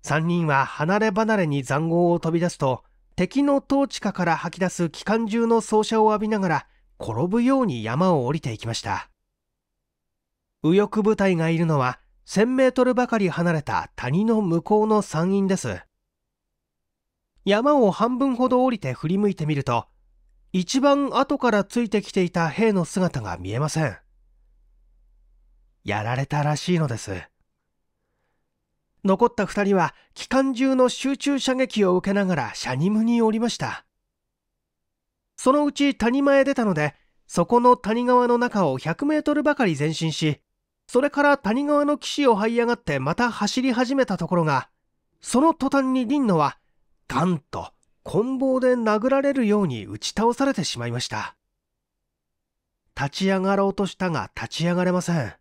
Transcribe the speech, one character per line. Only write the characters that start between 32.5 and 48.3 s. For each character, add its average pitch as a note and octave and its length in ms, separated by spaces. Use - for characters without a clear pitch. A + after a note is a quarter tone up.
シ - 140
ャ B2+ 60
ニ E3 160
ム G#3+ 120
に A#3 200
降 A3 80
り A3 100
ま A#3 80
し - 80
た。 - 300
そ B3+ 140
の D4 120
う C#4+ 80
ち C#4+ 220
谷 A#3+ 260
間 C#4 180
へ C4+ 60
出 C#4 100
た A#3 120
の F#3+ 80
で、 D3+ 200
そ E3+ 200
こ A#3+ 140
の B3 180
谷 A3+ 260
川 B3 220
の A#3+ 100
中 A#3+ 300
を C3 100
百 E3 300
メ D4+ 140
ー - 20
ト D4 100
ル D4 100
ば C#4+ 120
か C4 100
り E3+ 120
前 D3+ 180
進 D#3+ 180
し、 D3+ 300
そ B3 140
れ C#4+ 80
か C#4+ 140
ら C#4+ 160
谷 B3 260
川 D4 220
の D4 100
岸 - 300
を A3+ 100
這 G#3+ 120
い A#3 100
上 A#3 80
が A#3+ 80
っ - 20
て D3 220
ま C#3 160
た A#3+ 160
走 G#3+ 320
り C4 100
始 B3 220
め C4 100
た F#3 140
と E3+ 80
こ - 80
ろ E3+ 100
が、 C#3 240
そ - 180
の D#4+ 140
途 C4+ 160
端 C4+ 220
に C4 140
リ C#4+ 120
ン C4 80
ノ F#3 100
は、 D3 220
ガ D#3+ 160
ン F3+ 140
と - 340
棍 B3 360